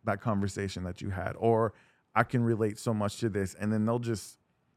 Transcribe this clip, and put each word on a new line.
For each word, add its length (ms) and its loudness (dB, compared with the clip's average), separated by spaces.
that 160 -2
conversation 640 -2
that 180 -8
you 80 -4
had," 260 -4
or, 360 2
"I 80 6
can 200 2
relate 360 2
so 160 0
much 240 -2
to 100 0
this." 240 -2
And 180 -2
then 140 2
they'll 140 0
just, 400 -6